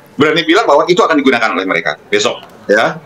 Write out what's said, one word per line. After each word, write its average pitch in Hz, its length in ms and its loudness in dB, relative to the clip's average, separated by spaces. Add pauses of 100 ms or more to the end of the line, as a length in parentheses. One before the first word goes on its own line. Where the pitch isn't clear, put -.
(140)
berani 156 300 0
bilang 170 240 0
bahwa 147 180 4
itu 175 140 2
akan 160 160 2
digunakan 127 340 0
oleh 92 140 -4
mereka 82 320 -4 (160)
besok, 107 240 -2 (320)
ya, 139 380 0